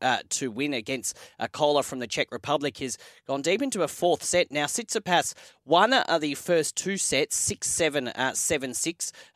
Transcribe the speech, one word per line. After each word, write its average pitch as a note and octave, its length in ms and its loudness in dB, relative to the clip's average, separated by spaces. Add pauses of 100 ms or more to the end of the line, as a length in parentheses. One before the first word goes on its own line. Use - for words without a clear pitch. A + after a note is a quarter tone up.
uh, A#2+ 180 2 (100)
to C3+ 200 -4
win C#3 240 -4
against, B2 440 -6 (200)
uh, A2+ 100 -4
Kohler D3 360 2
from C3 160 -8
the B2 80 -6
Czech - 240 -2
Republic, C#3+ 460 -2
has C3 200 -6 (300)
gone C#3 140 -2
deep F#3+ 200 0
into B3 220 -2
a C#3+ 60 0
fourth F3 340 0
set. - 300 0
Now, D3 140 0
Tsitsipas F3+ 640 0 (320)
won, F3+ 260 6
uh, A#3 260 4
the D3 180 -2
first E3 420 0
two G3 180 -4
sets, D3 400 0
six - 320 -2
seven, C#3+ 400 0
uh, B2+ 260 -2
seven C3+ 400 -2
six, - 380 -4 (240)